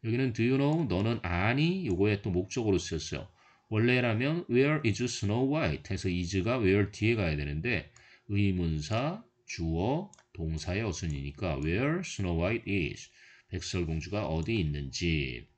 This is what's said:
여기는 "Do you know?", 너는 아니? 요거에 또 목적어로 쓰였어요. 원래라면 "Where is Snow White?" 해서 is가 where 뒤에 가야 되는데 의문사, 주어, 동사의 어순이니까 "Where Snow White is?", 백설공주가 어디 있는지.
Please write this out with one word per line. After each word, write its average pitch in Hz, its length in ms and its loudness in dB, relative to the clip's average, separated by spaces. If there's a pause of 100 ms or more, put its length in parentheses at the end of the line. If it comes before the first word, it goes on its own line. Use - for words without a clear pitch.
여기는 120 300 0
"Do 113 120 2
you 131 120 4
know?", 151 300 2
너는 104 360 2
아니? 135 640 2
요거에 98 340 2
또 - 80 -4
목적어로 98 480 2
쓰였어요. 78 500 -4 (420)
원래라면 123 800 2
"Where 139 360 4
is 107 180 2
Snow 123 500 0
White?" 104 380 -2
해서 95 180 -2
is가 90 500 0
where 98 320 4
뒤에 113 240 0
가야 85 200 0
되는데 76 560 -2 (360)
의문사, 101 960 0 (220)
주어, 98 680 -2 (220)
동사의 82 500 -4
어순이니까 73 800 -4
"Where 127 360 0
Snow 90 400 -2
White 98 320 -2
is?", 87 380 -2 (400)
백설공주가 82 760 -4
어디 82 320 0
있는지. 71 880 -2 (100)